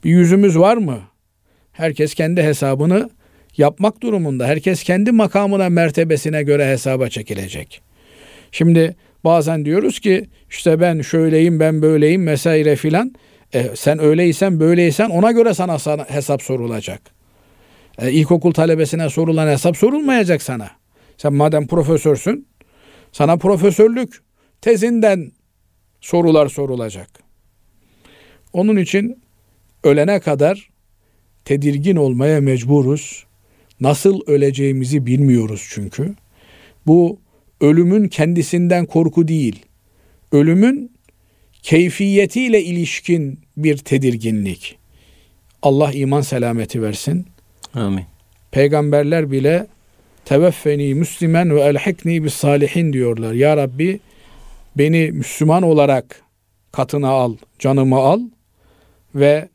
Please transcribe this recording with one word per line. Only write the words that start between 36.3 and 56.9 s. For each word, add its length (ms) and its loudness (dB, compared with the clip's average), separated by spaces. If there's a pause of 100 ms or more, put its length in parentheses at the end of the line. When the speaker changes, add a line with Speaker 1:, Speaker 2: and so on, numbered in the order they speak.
Speaker 1:
Bu 320 2 (420)
ölümün 480 2
kendisinden 800 0
korku 420 0
değil. 360 -4 (680)
Ölümün 600 2 (720)
keyfiyetiyle 1040 2
ilişkin 760 -4 (160)
bir 200 0
tedirginlik. 1000 -4 (840)
Allah 300 2
iman 280 -2
selameti 640 -4
versin. 440 -6 (480)
Speaker 2:
Amin. 300 -4 (460)
Speaker 1:
Peygamberler 800 0
bile 360 0 (580)
"Teveffeni 720 0
müslimen 600 0
ve 40 4
elhikni 640 -2
bis 100 -4
salihin" 580 0
diyorlar. 400 -4
"Ya 240 2
Rabbi, 440 -4 (760)
beni 340 2
Müslüman 500 0
olarak 600 0 (500)
katına 360 -4